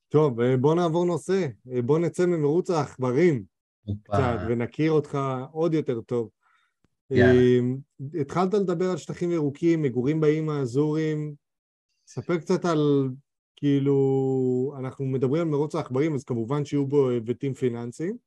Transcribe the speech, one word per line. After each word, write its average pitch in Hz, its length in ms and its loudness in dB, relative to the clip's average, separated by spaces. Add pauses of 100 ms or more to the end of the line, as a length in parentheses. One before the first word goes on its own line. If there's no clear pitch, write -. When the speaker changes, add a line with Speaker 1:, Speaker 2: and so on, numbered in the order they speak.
Speaker 1:
טוב, 143 320 2
אה, 127 160 2
בוא 139 180 4
נעבור 175 320 0
נושא, 175 400 -2 (260)
אה, 123 100 -2
בוא 143 160 2
נצא 170 280 0
ממרוץ 170 440 0
העכברים 139 760 0 (400)
Speaker 2:
הופה. 104 180 -6 (100)
Speaker 1:
קצת, 113 240 0 (120)
ונכיר 120 440 -2
אותך 151 260 0 (340)
עוד 160 220 -2
יותר 143 260 -2
טוב. 117 300 -4 (800)
Speaker 2:
יאללה. 127 220 6
Speaker 1:
אה, 127 880 2
התחלת 175 340 -2
לדבר 185 360 0
על 180 60 -2
שטחים 160 340 -6
ירוקים, 160 520 0
מגורים 135 380 0
באיים 156 280 2
האזוריים, 151 840 -2 (720)
ספר 170 320 -4
קצת 180 260 -2
על, 147 440 2 (480)
כאילו, 135 1200 0
אנחנו 131 280 -8
מדברים 135 360 0
על 165 60 -2
מרוץ 151 260 -2
העכברים, 151 400 -2
אז 127 100 -6
כמובן 127 400 -4
שיהיו 143 220 -2
בו 135 220 2
היבטים 123 460 -4
פיננסיים 120 640 -6 (100)